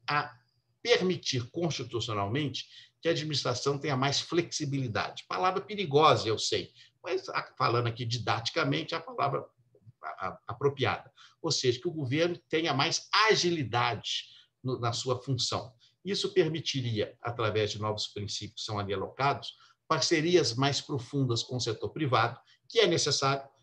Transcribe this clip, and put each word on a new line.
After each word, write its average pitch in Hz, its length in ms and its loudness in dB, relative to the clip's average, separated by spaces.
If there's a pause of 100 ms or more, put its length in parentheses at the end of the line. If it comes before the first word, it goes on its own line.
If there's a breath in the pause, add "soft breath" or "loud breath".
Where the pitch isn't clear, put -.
a 147 240 0 (500)
permitir 180 720 0
constitucionalmente 117 1120 -4 (340 loud breath)
que - 80 -4
a 165 40 4
administração 143 640 -2
tenha 143 180 -2
mais 139 240 2
flexibilidade. 135 1080 -4
Palavra 185 340 0
perigosa, 156 640 4
eu 107 120 0
sei, 92 320 -2 (320 loud breath)
mas - 260 -4
a, - 260 -6
falando 120 300 2
aqui 117 180 -4
didaticamente, 123 920 -2
a 160 40 -2
palavra 139 460 -2 (560)
a, 76 260 -8
a, 90 200 -10
apropriada. 127 640 -2 (280 loud breath)
Ou 160 120 -2
seja, 123 280 0
que - 80 -4
o 160 60 -4
governo 156 420 0 (140)
tenha 160 240 0
mais 143 340 0 (220)
agilidade 123 960 0 (380 loud breath)
no, 127 160 -2
na 117 120 0
sua 123 300 -2
função. - 500 -2 (320 soft breath)
Isso 190 300 -2
permitiria, 139 880 0
através 107 500 0
de 107 80 -8
novos 107 280 -2
princípios - 540 -8
que - 40 -8
são 107 140 -4
ali 98 120 -2
alocados, 98 640 -2 (340 soft breath)
parcerias 156 680 4
mais 139 260 2
profundas 123 640 -2
com 127 140 -6
o 123 40 -2
setor 110 280 -4
privado, 120 500 0 (280 soft breath)
que - 120 0
é 202 80 8
necessário. 143 600 2 (160)